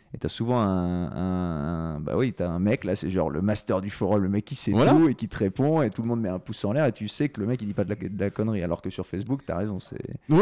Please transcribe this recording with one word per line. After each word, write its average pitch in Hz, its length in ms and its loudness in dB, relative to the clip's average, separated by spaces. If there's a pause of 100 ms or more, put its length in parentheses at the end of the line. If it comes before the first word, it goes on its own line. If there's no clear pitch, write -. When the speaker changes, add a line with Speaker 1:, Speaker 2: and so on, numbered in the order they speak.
(140)
Speaker 1:
Et - 40 -12
t'as 123 120 -4
souvent 120 320 0
un, 90 500 2
un, 82 840 -2
un, 73 40 -6
bah 76 160 -4
oui, 120 160 2
t'as 87 160 -4
un 85 120 -2
mec, 104 260 2
là, 92 100 0
c'est 90 140 -4
genre 90 200 0
le 73 120 -2
master 104 400 0
du 101 80 -6
forum, 101 320 2
le 95 80 2
mec 101 160 0
qui 139 100 -10
sait - 160 -2
Speaker 2:
Voilà. 135 220 6
Speaker 1:
tout 320 160 8
et 127 60 2
qui - 120 -6
te - 100 -10
répond, 135 440 2
et 120 80 2
tout - 140 -6
le 113 40 -2
monde 117 140 0
met 107 80 -2
un 90 100 -2
pouce - 240 -8
en 101 80 0
l'air, 147 140 2
et 120 80 2
tu 107 160 -6
sais - 180 -2
que 113 140 -6
le 98 60 0
mec, 123 140 -2
il 107 40 -6
dit 101 80 -4
pas 104 100 0
de 90 60 -2
la, 104 60 -2
de 98 240 -6
la 101 100 0
connerie, 107 340 0
alors 87 180 -2
que - 80 -6
sur 92 160 -6
Facebook, 113 400 -4
t'as 82 120 -4
raison, 98 240 -4
c'est - 180 -12 (300)
Speaker 2:
Oui, 156 120 8